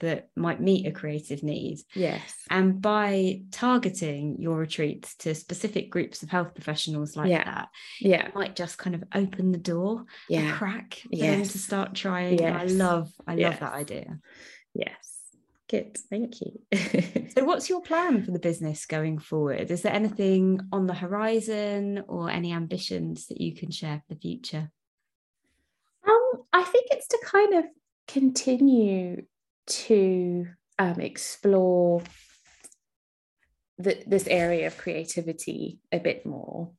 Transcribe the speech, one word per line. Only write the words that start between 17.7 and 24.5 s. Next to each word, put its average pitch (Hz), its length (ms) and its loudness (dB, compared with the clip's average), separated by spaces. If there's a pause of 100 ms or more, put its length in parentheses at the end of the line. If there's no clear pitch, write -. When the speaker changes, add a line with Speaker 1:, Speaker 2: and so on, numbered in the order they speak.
Speaker 1:
plan 320 400 2
for - 80 -6
the 175 80 -2
business 165 480 -2
going 156 320 -2
forward? 151 500 -2
Is 175 140 -4
there 208 100 0
anything 190 680 2 (120)
on 190 160 0
the 180 80 -2
horizon 208 1120 -2
or 170 240 -4
any 170 200 -2
ambitions 165 760 -4
that - 120 -10
you 165 140 -4
can 165 160 -10
share 151 380 -8
for - 80 -12
the 151 40 -14
future? 156 520 -8 (1400)